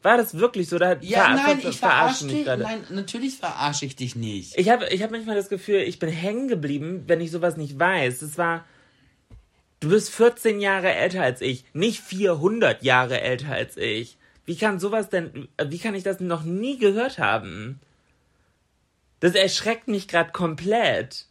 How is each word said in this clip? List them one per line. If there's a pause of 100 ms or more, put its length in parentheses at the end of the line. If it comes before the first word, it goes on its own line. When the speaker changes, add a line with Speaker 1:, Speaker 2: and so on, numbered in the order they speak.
Speaker 1:
War
das
wirklich
so?
Da
Speaker 2:
Ja,
Speaker 1:
ver-,
Speaker 2:
nein,
Speaker 1:
ver-,
Speaker 2:
ich
Speaker 1:
verarscht (400)
Speaker 2:
verarsche
Speaker 1:
mich
Speaker 2:
dich.
Speaker 1:
gerade.
Speaker 2:
Nein,
natürlich
verarsche
ich
dich
nicht.
Speaker 1:
Ich
hab,
ich
hab
manchmal
das
Gefühl,
ich
bin
hängen
geblieben,
wenn
ich
sowas
nicht
weiß.
Das
war, (1160)
du
bist
vierzehn
Jahre
älter
als
ich,
nicht
vierhundert
Jahre
älter
als
ich. (280)
Wie
kann
sowas
denn, (160)
wie
kann
ich
das
noch
nie
gehört
haben? (1400)
Das
erschreckt
mich
grad
komplett.